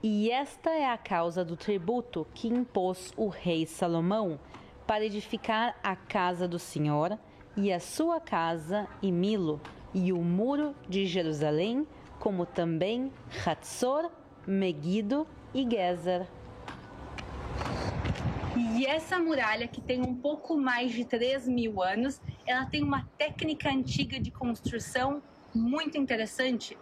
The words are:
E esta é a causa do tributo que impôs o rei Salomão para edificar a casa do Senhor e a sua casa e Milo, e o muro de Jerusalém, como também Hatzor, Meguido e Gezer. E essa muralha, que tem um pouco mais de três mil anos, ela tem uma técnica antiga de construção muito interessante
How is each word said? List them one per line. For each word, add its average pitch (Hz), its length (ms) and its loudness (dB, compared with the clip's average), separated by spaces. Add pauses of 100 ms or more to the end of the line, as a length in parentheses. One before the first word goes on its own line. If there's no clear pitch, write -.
E 214 280 2
esta 269 380 0
é 320 160 4
a 240 140 0
causa 170 440 0
do 170 140 -4
tributo 202 760 0
que - 140 -4
impôs 202 680 0
o 214 120 0
rei 165 360 0
Salomão 170 760 0 (480)
para 214 200 2
edificar 220 760 0
a 190 140 0
casa 180 500 0
do 175 120 -2
Senhor 156 600 2 (380)
e 202 160 4
a 175 80 0
sua 320 400 0
casa 170 680 0 (140)
e 196 100 2
Milo, 175 480 2 (360)
e 185 180 4
o 175 60 2
muro 247 580 2 (100)
de 190 200 0
Jerusalém, 170 800 2 (320)
como 190 240 0
também 180 680 0 (360)
Hatzor, 269 640 0 (360)
Meguido 190 800 2 (280)
e 262 80 0
Gezer. 180 640 2 (2250)
E 233 300 2
essa 320 340 2
muralha, 240 480 2
que 240 140 -10
tem 254 220 0
um 254 120 2
pouco 294 440 0
mais 247 340 2
de 233 140 0
três 247 420 2
mil 226 340 2
anos, 220 380 0 (260)
ela 254 200 2
tem 294 160 0
uma 277 340 0
técnica 302 540 -2
antiga 269 500 0
de - 100 -2
construção 247 920 -2 (320)
muito 285 420 2
interessante 247 840 0